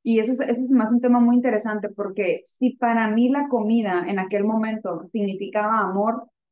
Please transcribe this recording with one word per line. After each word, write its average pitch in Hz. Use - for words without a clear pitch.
y 226
eso 226
es, 247
eso 247
es 247
más 233
un 240
tema 247
muy 240
interesante, 214
porque 196
si -
para 226
mí 240
la 285
comida 208
en 196
aquel 202
momento 220
significaba 208
amor, 208